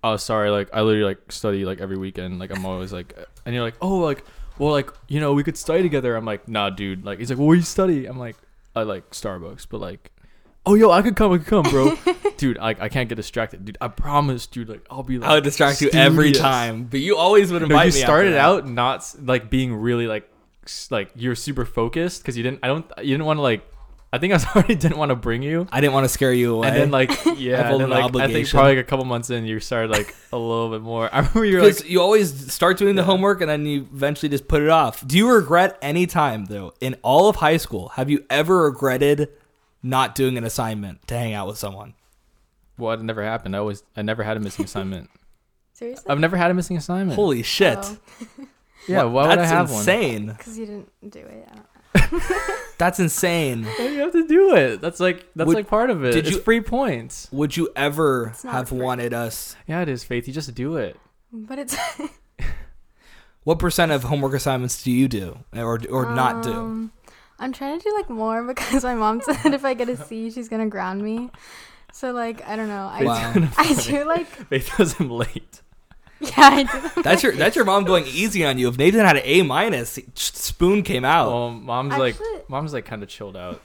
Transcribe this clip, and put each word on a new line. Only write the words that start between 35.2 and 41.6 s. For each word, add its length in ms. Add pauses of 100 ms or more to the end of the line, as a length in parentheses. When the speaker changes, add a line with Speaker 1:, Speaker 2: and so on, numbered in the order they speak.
Speaker 3:
regret 480
any 280
time, 380
though, 340
in 220
all 260
of 80
high 220
school, 320
have 200
you 180
ever 360
regretted 640 (560)
not 320
doing 200
an 80
assignment 640
to 80
hang 200
out 120
with 120
someone? 360 (840)